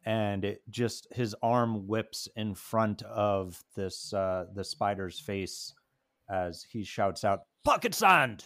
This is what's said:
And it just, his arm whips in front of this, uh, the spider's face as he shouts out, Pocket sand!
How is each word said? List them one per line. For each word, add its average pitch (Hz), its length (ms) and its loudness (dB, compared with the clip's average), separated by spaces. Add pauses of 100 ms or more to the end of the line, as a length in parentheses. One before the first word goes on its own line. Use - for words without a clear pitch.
And 104 400 0
it 101 240 -2
just, 113 440 -2
his 117 300 -2
arm 117 440 2
whips 107 500 -4
in 107 180 -4
front 107 480 0
of 101 600 0 (140)
this, - 360 -6
uh, 92 420 0
the 98 100 -6
spider's 98 560 -2
face - 540 -6 (540)
as 90 420 -4
he 110 120 -8
shouts 98 420 0
out, 98 180 2 (220)
Pocket 233 300 4
sand! 160 520 6